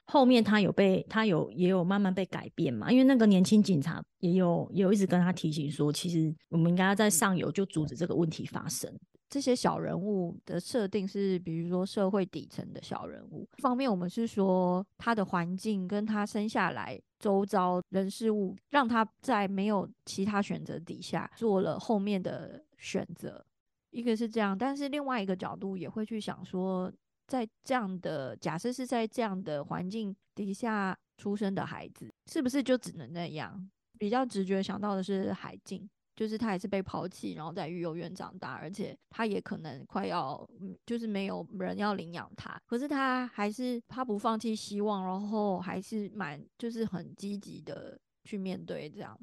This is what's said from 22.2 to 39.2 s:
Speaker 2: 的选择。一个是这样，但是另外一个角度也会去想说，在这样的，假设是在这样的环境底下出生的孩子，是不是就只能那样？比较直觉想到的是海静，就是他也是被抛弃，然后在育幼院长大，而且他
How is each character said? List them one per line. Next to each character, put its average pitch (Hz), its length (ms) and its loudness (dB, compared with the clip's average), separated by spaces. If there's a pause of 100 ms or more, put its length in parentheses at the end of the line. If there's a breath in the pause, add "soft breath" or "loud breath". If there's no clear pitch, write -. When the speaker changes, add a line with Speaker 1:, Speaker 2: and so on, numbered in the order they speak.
Speaker 2:
的 - 400 -6 (200)
选 - 340 -4
择。 - 320 -12 (460)
一 240 100 -8
个 233 160 0
是 233 100 -2
这 220 120 -4
样， 196 180 0
但 269 180 -2
是 285 140 -4
另 285 160 -4
外 254 160 -2
一 196 60 -4
个 190 80 0
角 - 200 -6
度 190 220 -6
也 156 100 -8
会 214 160 -6
去 214 160 -6
想 202 240 -8
说， 185 480 -2 (360)
在 247 200 -2 (160)
这 262 120 0
样 190 260 -4
的， 135 340 -6
假 160 220 -4
设 240 160 -4
是 262 100 -8
在 240 220 -2
这 226 160 -4
样 190 220 -2
的 147 200 -4
环 175 240 -6
境 202 280 -6 (180)
底 202 180 -6
下 202 460 -2 (220)
出 202 160 -4
生 196 180 0
的 151 100 -2
孩 87 260 -10
子， - 220 -16 (140)
是 - 160 -2
不 254 80 0
是 269 140 2
就 254 120 4
只 - 180 -4
能 143 200 -12
那 170 140 -6
样？ 156 420 -10 (300)
比 208 100 -2
较 254 160 2
直 202 180 -2
觉 190 200 0
想 196 180 -6
到 202 140 -2
的 190 80 -2
是 196 300 -2
海 - 300 -10
静， 190 240 -12 (280)
就 220 120 -2
是 214 100 -4
他 220 140 -2
也 180 80 -2
是 208 80 -6
被 196 140 0
抛 185 260 -6
弃， 185 260 -10
然 156 120 -10
后 160 60 -8
在 175 160 -6
育 175 120 -8
幼 170 160 -4
院 170 180 -8
长 185 260 -12
大， - 140 -10
而 151 160 -10
且 202 280 -10 (120)
他 - 160 -4